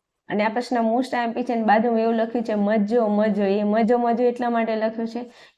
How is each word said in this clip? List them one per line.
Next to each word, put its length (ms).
અને 160
આ 60
પ્રશ્ન 280
most 400
આઈ 60
એમ 80
પી 120
છે, 100
અને 100
બાજુમાં 360
એવું 140
લખ્યું 320
છે, 100
મજો, 520
મજો. 360
એ 200
મજો, 340
મજો 260
એટલા 260
માટે 260
લખ્યું 320
છે 160